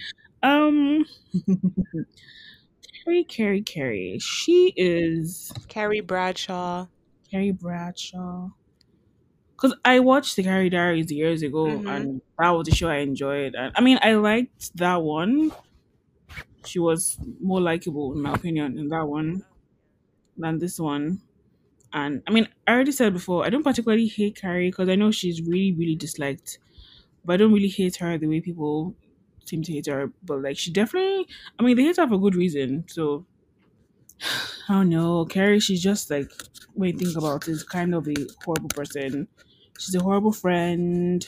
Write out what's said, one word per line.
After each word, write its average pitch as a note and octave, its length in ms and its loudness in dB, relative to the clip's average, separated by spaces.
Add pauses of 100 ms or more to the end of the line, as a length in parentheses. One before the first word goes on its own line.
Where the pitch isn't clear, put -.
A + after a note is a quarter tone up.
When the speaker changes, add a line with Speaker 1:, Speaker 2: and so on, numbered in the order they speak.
(440)
Speaker 1:
Um, D4 600 4 (280)
<laughs> - 1700 -4
Carrie, E4+ 200 2
Carrie, G#3 380 0
Carrie. G#2+ 560 -4
She F4+ 580 4
is E3+ 760 0 (160)
Speaker 2:
Carrie G#3+ 340 -2
Bradshaw. F3+ 840 -4 (420)
Speaker 1:
Carrie G3 220 0
Bradshaw. F3+ 1000 -8 (1080)
'Cause C4 260 4
I B3+ 160 8
watched C4 380 4
the G3 60 0
Carrie F#3+ 260 2
Diaries E3+ 420 0
years D#3+ 300 0
ago, D3+ 420 -2
Speaker 2:
Mm-hmm. C#3 200 -4
Speaker 1:
and C3+ 180 -6 (160)
that E3+ 140 4
was E3 180 0
a - 20 6
show E3+ 160 2
I D3+ 120 0
enjoyed. C#3 560 -4
And, B2+ 200 -6
I A3 60 2
mean, B3+ 200 6
I A3 120 4
liked G#3+ 640 0
that F3 260 2
one. G3+ 480 0 (1120)
She - 140 -6
was E3 380 0 (240)
more F#3 200 0
likable, E3 520 -2
in D3 80 -4
my C#3+ 120 -2
opinion, D3+ 440 -2
in D3 120 -6
that D#3+ 180 -2
one D#3 380 -4 (920)
than D#3+ 220 -4
this F3 200 -6
one. D3+ 420 -4 (720)
And, D4 340 -4
I - 40 -2
mean, A3 160 4 (200)
I A3 60 4
already C4+ 200 2
said G#3+ 200 2
before, F3 320 -2
I E3 60 0
don't D4 120 0
particularly A3+ 440 2
hate G#3 300 -2
Carrie, F3+ 340 -2
'cause F#3 180 0
I F#3 60 4
know G#3 160 4
she's F3 300 -2
really, F3+ 320 2
really D#3+ 220 0
disliked. D3 640 -8 (640)
But F3 100 2
I - 20 2
don't G#3+ 160 8
really G3+ 160 4
hate F#3 280 -2
her E3+ 200 -4
the D#3 100 -2
way D#3 140 0
people D#3 540 -4 (500)
seem - 180 -6
to D#3+ 100 -6
hate C#3+ 140 -6
her. C#3 260 -4 (100)
But, C#3+ 200 -6
like, C#3 140 -6
she E3+ 140 -6
definitely, F#4 560 0 (320)
I A3+ 40 2
mean, B3 140 6
they B3+ 80 4
hate F4 120 2
her E4 100 4
for G3+ 120 2
good G3 160 2
reason. D3 540 0
So, D3+ 360 -4 (920)
<sighs> - 500 -8
I G3+ 40 2
don't F#3+ 160 4
know. E3 360 2
Carrie, G3+ 340 4
she's F#3+ 240 0
just, G3 280 0
like, C#3+ 200 -4 (420)
when F#3 180 0
you D#3+ 80 -4
think F3 180 -2
about D3+ 300 -2
it, E3 40 -4
is D#3 120 -6
kind F3 320 -2
of D#3 140 -2
a D3 60 -2 (300)
horrible D#3+ 240 -4
person. C#3+ 580 -6 (520)
She's F#3+ 160 -6
a F3+ 60 2
horrible G3+ 320 2
friend. F3 960 0